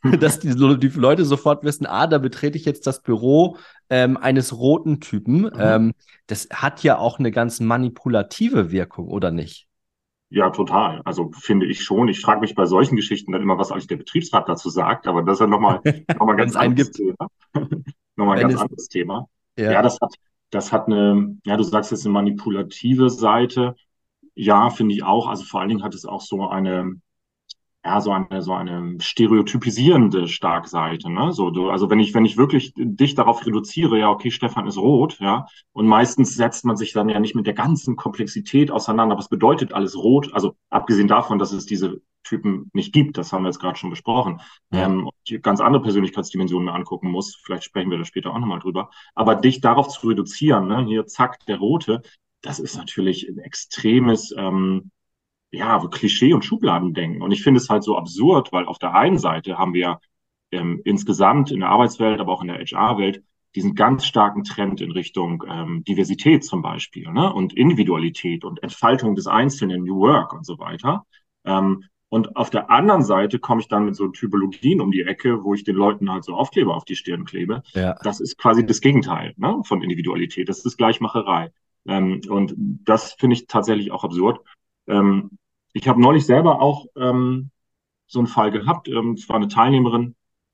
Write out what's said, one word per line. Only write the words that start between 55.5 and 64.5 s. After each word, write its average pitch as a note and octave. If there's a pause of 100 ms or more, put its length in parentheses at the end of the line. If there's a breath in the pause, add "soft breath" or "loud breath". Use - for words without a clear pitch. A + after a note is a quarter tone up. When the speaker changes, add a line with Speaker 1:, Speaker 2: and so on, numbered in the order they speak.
Speaker 2:
ja, G#2+
Klischee- B2
und -
Schubladendenken. F2
Und F2+
ich -
finde C3
es -
halt G#2
so G#2
absurd, G2
weil F2+
auf F2
der E2+
einen D3
Seite E2+
haben F2+
wir, F2 (520)
ähm, E2+
insgesamt G#2+
in G#2+
der F2+
Arbeitswelt, A2
aber F#2
auch F#2
in F2+
der F2
H-R-Welt G2+ (300)
diesen G2
ganz A#2+
starken G#2
Trend G2+